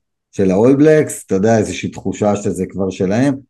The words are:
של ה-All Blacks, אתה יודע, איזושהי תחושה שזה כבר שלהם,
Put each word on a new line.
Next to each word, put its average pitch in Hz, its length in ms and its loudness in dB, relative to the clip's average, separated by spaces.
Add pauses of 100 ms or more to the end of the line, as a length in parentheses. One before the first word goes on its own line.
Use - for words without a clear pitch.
(320)
של 95 180 0
ה-All 123 300 4
Blacks, 156 460 2
אתה 101 80 -4
יודע, 110 240 2
איזושהי 90 320 -4
תחושה 101 460 -2
שזה 90 300 -4
כבר 95 240 -4
שלהם, 107 440 -2 (160)